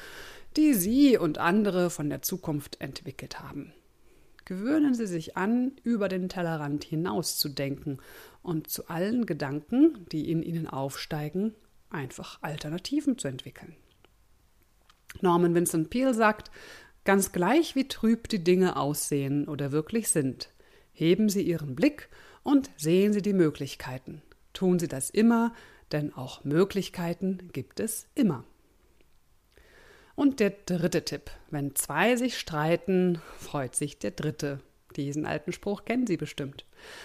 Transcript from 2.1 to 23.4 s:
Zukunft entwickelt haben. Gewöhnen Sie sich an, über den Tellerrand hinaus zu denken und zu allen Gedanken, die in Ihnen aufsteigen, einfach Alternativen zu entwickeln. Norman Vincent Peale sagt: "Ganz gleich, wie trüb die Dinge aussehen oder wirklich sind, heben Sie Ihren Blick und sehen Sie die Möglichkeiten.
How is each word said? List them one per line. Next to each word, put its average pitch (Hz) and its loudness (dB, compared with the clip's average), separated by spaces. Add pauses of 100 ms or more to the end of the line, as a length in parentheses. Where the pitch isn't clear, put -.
Zukunft - -6
entwickelt - -12
haben. 143 -12 (720)
Gewöhnen 262 2
Sie 233 -2
sich 170 -6
an, 240 2 (100)
über 214 0
den 185 -2
Tellerrand 151 -4
hinaus 175 -2
zu 151 -2
denken 139 -6 (460)
und 156 -4
zu - -10
allen 202 -2
Gedanken, 175 2
die 156 -2
in 165 0
Ihnen 165 -4
aufsteigen, 151 -4 (340)
einfach - -10
Alternativen 175 -4
zu - -6
entwickeln. - -12 (1500)
Norman 175 4
Vincent 170 2
Peale 262 2
sagt: 214 2 (540)
"Ganz 196 4
gleich, 226 2
wie 269 0
trüb 226 0
die 190 -2
Dinge 180 4
aussehen 143 0
oder 143 -4
wirklich 156 -2
sind, 135 0 (440)
heben 185 4
Sie 196 2
Ihren 156 -2
Blick 285 2 (340)
und 269 4
sehen 185 4
Sie 202 0
die 202 2
Möglichkeiten. 147 -2 (320)